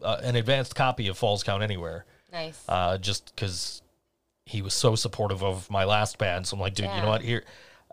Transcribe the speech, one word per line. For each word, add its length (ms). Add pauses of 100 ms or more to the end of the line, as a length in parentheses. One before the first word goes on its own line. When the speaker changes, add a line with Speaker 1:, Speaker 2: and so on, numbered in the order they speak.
Speaker 1:
a, 40
uh, 160
an 140
advanced 380
copy 340
of 80
Falls 260
Count 200
Anywhere. 420 (260)
Speaker 2:
Nice. 380
Speaker 1:
Uh, 300
just 380
'cause 440 (640)
he 180
was 120
so 220
supportive 460
of 280
my 140
last 340
band. 280
So 100
I'm 40
like, 140
"Dude, 120
you 60
know 100
Speaker 2:
Yeah. 60
Speaker 1:
what? 140
Here," 220 (480)